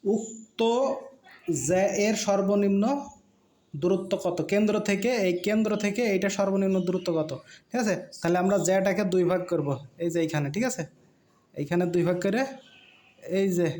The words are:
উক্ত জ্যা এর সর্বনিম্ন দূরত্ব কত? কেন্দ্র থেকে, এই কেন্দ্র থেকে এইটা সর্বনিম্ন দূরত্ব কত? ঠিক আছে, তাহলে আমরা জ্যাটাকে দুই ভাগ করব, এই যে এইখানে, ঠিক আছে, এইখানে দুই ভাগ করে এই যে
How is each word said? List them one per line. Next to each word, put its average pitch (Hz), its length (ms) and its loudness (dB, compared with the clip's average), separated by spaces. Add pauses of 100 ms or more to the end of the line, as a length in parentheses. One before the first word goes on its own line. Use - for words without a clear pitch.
উক্ত - 580 -4 (1040)
জ্যা 185 160 2 (220)
এর 214 100 2 (100)
সর্বনিম্ন 196 580 2 (880)
দূরত্ব 180 380 0 (120)
কত? 175 140 -2 (140)
কেন্দ্র 208 240 2 (140)
থেকে, 202 200 0 (180)
এই 180 60 0 (120)
কেন্দ্র 214 260 0 (120)
থেকে 208 180 -2 (120)
এইটা 190 240 0
সর্বনিম্ন 196 400 0 (100)
দূরত্ব 180 300 -4
কত? 151 140 -2 (360)
ঠিক 240 160 -4
আছে, 202 120 0 (240)
তাহলে 170 240 2
আমরা 196 140 4 (100)
জ্যাটাকে 190 360 2 (100)
দুই 185 180 4
ভাগ 180 100 2 (100)
করব, 151 160 0 (360)
এই 170 100 0
যে 170 120 0
এইখানে, 151 300 0
ঠিক 226 140 0
আছে, 175 140 -6 (720)
এইখানে 175 280 0 (100)
দুই 175 140 2
ভাগ 180 180 2
করে 208 160 0 (1000)
এই 196 80 2 (100)
যে 170 100 2 (120)